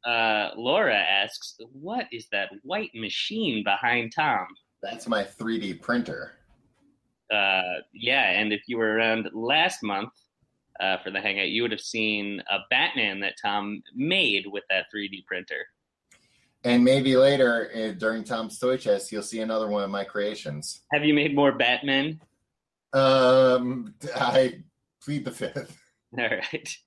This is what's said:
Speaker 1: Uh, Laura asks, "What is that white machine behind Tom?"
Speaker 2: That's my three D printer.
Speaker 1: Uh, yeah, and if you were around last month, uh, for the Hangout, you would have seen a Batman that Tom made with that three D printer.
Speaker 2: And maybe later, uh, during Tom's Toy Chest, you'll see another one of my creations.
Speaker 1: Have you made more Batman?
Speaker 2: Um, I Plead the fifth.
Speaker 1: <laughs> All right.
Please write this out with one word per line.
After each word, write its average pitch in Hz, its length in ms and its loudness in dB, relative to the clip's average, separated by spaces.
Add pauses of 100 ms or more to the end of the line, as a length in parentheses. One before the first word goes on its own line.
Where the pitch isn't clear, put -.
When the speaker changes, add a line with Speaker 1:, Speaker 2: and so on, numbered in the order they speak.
Speaker 1:
Uh, 113 520 2
Laura 139 400 2
asks, 98 640 0 (140)
"What 180 400 -8
is 113 180 -14
that 98 200 -2 (120)
white 190 320 -6
machine 113 720 -4
behind 117 500 0
Tom?" 123 320 0 (360)
Speaker 2:
That's 113 260 -10
my 107 160 0
three 113 340 -6
D 98 160 -6
printer. - 640 -4 (920)
Speaker 1:
Uh, 95 520 0 (100)
yeah, 117 380 2
and 104 220 2
if 104 160 -2
you 120 100 -4
were 110 160 2
around 113 400 2
last 139 480 0
month, 101 300 -4 (680)
uh, 95 180 0
for 95 120 -8
the 98 100 -4
Hangout, 98 280 -2
you 107 140 0
would 117 100 0
have 101 80 -6
seen 104 680 -4
a 98 100 -2 (120)
Batman 123 500 0
that 98 220 -4
Tom 104 400 -4 (120)
made 131 520 0
with 101 240 -8
that 95 220 0
three 101 160 -8
D 95 180 -14
printer. 90 400 -8 (1000)
Speaker 2:
And 120 200 6
maybe 131 320 6
later, 127 560 6
uh, 110 260 -4
during 110 260 -2
Tom's 110 340 -6
Toy 127 200 0
Chest, 101 340 0
you'll 107 100 -6
see 113 180 -8
another 110 280 -2
one 104 160 0
of 98 60 -6
my 101 120 -4
creations. 107 800 -6 (120)
Speaker 1:
Have 147 120 0
you 151 100 4
made 147 200 2
more 139 180 6
Batman? 139 680 0 (720)
Speaker 2:
Um, 131 1000 4 (220)
I 131 460 2 (400)
Plead 143 220 -4
the 175 60 -6
fifth. - 460 -8 (220)
Speaker 1:
<laughs> - 200 -14
All 120 100 0
right. - 480 -6 (100)